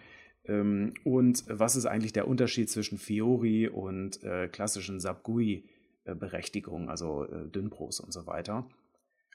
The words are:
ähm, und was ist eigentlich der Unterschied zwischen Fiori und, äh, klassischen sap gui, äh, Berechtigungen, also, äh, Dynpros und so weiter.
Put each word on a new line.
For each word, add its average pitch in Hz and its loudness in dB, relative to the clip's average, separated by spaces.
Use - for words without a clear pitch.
ähm, 104 2
und 123 6
was 113 2
ist 120 0
eigentlich 110 0
der 104 2
Unterschied 120 2
zwischen 104 -4
Fiori 110 4
und, 95 -6
äh, 92 -2
klassischen 98 -4
sap 92 -4
gui, 113 0
äh, 92 -6
Berechtigungen, 87 -6
also, 78 -4
äh, 80 -10
Dynpros - -6
und - -14
so 85 -12
weiter. 95 -6